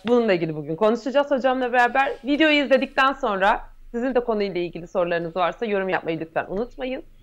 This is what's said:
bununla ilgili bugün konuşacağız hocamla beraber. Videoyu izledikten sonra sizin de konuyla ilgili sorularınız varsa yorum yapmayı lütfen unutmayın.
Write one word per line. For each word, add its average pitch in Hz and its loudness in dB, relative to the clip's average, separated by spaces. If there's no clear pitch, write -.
bununla 233 4
ilgili 160 0
bugün 156 -6
konuşacağız 233 2
hocamla 254 0
beraber. 247 2
Videoyu 294 4
izledikten 269 2
sonra 214 0
sizin 240 -4
de 247 4
konuyla 202 -2
ilgili 170 -8
sorularınız 175 -2
varsa 175 -2
yorum 196 -2
yapmayı 165 -2
lütfen - -6
unutmayın. 254 -8